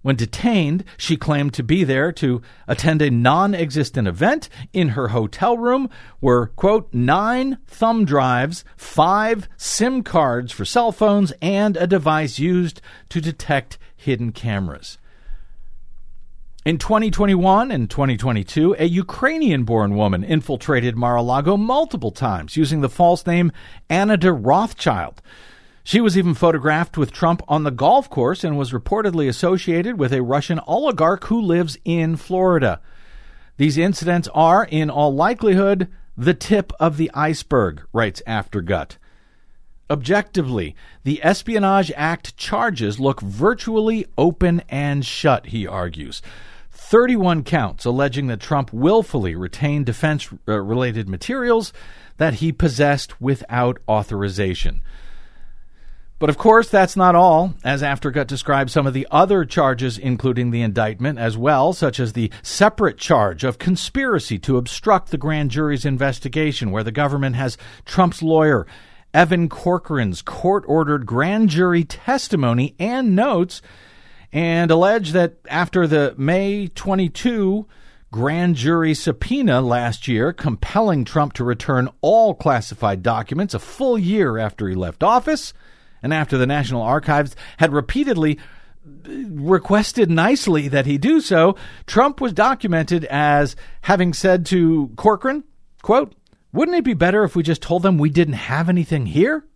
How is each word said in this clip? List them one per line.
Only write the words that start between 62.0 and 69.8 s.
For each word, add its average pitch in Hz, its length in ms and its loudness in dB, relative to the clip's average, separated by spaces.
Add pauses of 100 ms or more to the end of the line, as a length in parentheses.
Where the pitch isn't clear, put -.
as 113 140 -2
the 113 160 -2 (120)
separate 202 540 0
charge 104 480 0
of 127 140 -2
conspiracy 185 800 -2
to 131 180 0
obstruct 175 540 0
the 156 80 -2
grand 147 320 -2
jury's 143 340 -2
investigation, 135 840 -2
where 104 120 -2
the 110 80 -4
government 139 460 -2
has 131 220 -4 (260)
Trump's - 380 2
lawyer, 156 440 4 (460)
Evan 170 380 4
Corcoran's 139 720 -2